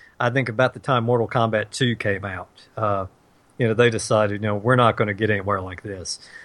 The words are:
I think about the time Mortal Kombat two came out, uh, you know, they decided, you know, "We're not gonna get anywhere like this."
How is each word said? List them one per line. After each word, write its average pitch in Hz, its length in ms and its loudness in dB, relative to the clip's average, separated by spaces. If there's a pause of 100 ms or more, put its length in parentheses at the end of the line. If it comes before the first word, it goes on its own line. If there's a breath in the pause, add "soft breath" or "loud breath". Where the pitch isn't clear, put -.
(200 soft breath)
I 123 100 0
think 123 200 0
about 117 240 0
the 123 60 -16
time 123 260 0
Mortal 117 220 0
Kombat 110 440 0
two 120 240 -2
came 98 300 -4
out, 92 500 -12
uh, 101 320 -2 (500)
you 120 100 2
know, 110 60 2
they 120 160 6
decided, 107 520 0
you 110 60 -2
know, 104 80 0
"We're 113 200 2
not 117 220 6
gonna 104 180 0
get 107 160 0
anywhere 98 300 -2
like 92 200 -10
this." 95 380 -12 (260 loud breath)